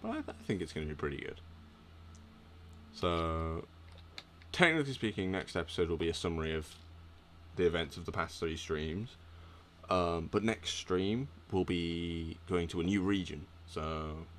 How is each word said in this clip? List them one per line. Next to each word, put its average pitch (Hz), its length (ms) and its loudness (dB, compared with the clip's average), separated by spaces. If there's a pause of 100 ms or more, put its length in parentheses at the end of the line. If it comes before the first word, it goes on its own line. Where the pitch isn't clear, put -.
but 220 100 -4
I, 294 80 -2
I - 140 -6 (120)
think 95 180 0
it's - 100 -4
gonna 78 140 -2
be 76 80 -4
pretty 73 220 -2
good. - 240 -6 (1500)
So, 82 760 2 (840)
technically 160 400 4
speaking, 101 400 0
next - 240 -2
episode 82 320 2
will 85 80 2
be 82 140 2
a 80 40 0
summary 80 400 0
of 80 220 -4 (800)
the 90 100 6
events 82 300 2
of 87 80 -8
the 82 80 -4
past 82 260 -2
three 80 180 0
streams. 80 600 -2 (720)
Um, 85 400 4
but 104 140 4
next - 300 0
stream 104 540 2 (220)
will 92 140 4
be 85 840 0
going 87 220 2
to 87 120 0
a 82 40 4
new 98 180 6
region. 85 440 2 (200)
So, 78 600 -2 (120)